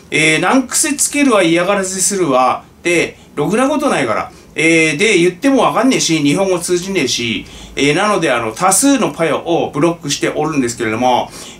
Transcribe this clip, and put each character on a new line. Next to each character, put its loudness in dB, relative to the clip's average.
え 2
ー、 0
難 0
癖 -2
つ -4
け 0
る 4
わ、 4
嫌 2
が 0
ら -2
せ -6
す -2
る 0
わ。 2
で、 0
ろ -2
く 0
な 2
こ 0
と 0
な 0
い -2
か -2
ら。 -6
え 4
ー、 -4
で、 2
言 4
っ 0
て -2
も 4
わ 2
か 0
ん 4
ね 4
え 0
し、 0
日 2
本 0
語 0
通 -2
じ -6
ね 0
え 0
し。 -4
え 2
ー、 0
な 0
の 0
で、 0
あ 0
の、 -4
多 0
数 2
の 0
パ -2
ヨ 0
を -2
ブ -4
ロ 2
ッ -14
ク -10
し -6
て 0
お -4
る -4
ん 0
で 0
す -8
け -4
れ -2
ど -2
も、 0